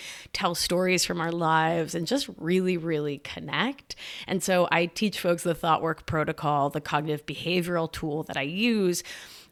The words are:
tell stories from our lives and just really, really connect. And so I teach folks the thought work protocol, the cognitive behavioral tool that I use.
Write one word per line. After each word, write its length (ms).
tell 220
stories 500
from 160
our 100
lives 640
and 120
just 300
really, 400
really 420
connect. 760
And 160
so 280
I 160
teach 320
folks 240
the 120
thought 260
work 240
protocol, 640
the 120
cognitive 440
behavioral 640
tool 320
that 140
I 60
use. 600